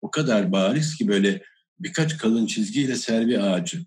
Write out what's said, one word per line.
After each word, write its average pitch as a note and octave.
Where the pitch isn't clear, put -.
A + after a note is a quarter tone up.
o -
kadar A2
bariz A2+
ki G#2
böyle G2
birkaç D#3+
kalın A2+
çizgiyle A#2+
selvi A2+
ağacı F2+